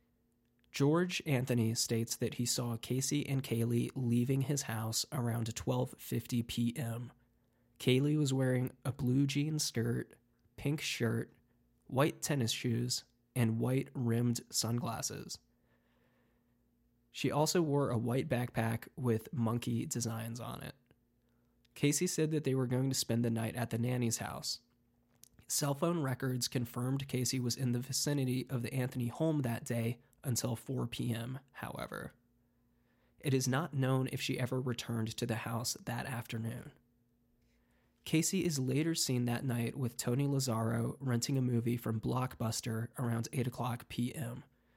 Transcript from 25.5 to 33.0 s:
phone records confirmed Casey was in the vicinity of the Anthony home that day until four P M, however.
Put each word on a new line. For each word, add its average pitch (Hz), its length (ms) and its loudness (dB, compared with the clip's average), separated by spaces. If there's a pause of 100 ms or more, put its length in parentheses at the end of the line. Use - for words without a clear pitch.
phone 170 300 2
records 127 460 -2
confirmed 131 580 -2
Casey 131 320 0
was 120 160 0
in 127 160 0
the 120 80 2
vicinity 131 720 0
of 120 140 -2
the 117 100 -4
Anthony 127 340 -2
home 151 360 2
that 117 200 -2
day 117 340 0 (280)
until 123 320 0
four 127 280 -4
P 120 280 -2
M, 123 260 -6 (140)
however. - 580 -8 (1120)